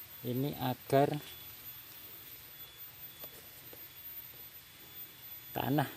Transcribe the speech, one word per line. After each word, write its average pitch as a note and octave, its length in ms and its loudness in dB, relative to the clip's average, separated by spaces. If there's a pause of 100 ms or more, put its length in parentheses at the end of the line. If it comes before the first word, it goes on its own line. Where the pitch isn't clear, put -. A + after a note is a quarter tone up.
(260)
Ini B2+ 320 4
agar C#3 640 8 (4000)
tanah C3+ 440 6